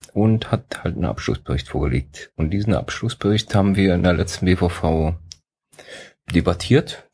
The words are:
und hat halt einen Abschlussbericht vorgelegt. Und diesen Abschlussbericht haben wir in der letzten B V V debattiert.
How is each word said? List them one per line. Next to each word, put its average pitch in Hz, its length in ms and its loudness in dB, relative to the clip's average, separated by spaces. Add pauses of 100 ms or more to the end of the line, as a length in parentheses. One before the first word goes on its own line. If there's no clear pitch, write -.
(120)
und 110 380 2
hat - 320 -4
halt 87 140 -4
einen - 80 -4
Abschlussbericht - 640 -4
vorgelegt. 65 680 -4
Und 78 160 -2
diesen 101 240 0
Abschlussbericht - 800 -2
haben 98 220 4
wir 95 180 4
in 90 80 2
der 90 120 4
letzten 85 320 -2
B 92 100 6
V 87 120 2
V 80 480 0 (1160)
debattiert. 90 800 0